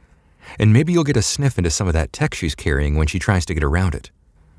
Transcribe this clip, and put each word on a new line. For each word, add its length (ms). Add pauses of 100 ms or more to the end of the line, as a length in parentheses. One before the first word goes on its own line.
(600)
And 120
maybe 200
you'll 100
get 140
a 60
sniff 360
into 120
some 180
of 60
that 180
tech 220
she's 200
carrying 400
when 140
she 100
tries 280
to 80
get 100
around 320
it." 160 (460)